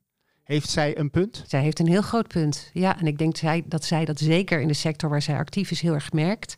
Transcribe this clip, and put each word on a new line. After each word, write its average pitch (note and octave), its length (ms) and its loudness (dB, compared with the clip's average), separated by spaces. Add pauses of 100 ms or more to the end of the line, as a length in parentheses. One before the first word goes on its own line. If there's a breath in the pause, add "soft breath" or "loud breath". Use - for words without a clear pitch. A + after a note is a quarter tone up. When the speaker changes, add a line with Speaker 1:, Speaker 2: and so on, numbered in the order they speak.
(440)
Speaker 1:
Heeft D3 260 -2
zij D3 280 0
een D3 120 -2
punt? F3+ 380 -2
Speaker 2:
Zij C#3 140 0
heeft D3+ 180 0
een E3 80 4
heel F3+ 140 6
groot A3 260 -2
punt. D3+ 460 -2
Ja, F#3 260 0
en E3 80 0
ik D3 100 0
denk D#3 200 0
zij, E3 280 0
dat D#3 200 -4
zij D#3+ 200 0
dat D#3 140 -4
zeker E3 420 2
in C3 60 0
de D3+ 60 2
sector D3+ 360 -2
waar D3 120 2
zij D3 160 -2
actief D3+ 340 -4
is D#3+ 100 -4
heel E3+ 120 2
erg D3 180 -4
merkt. F3 460 -2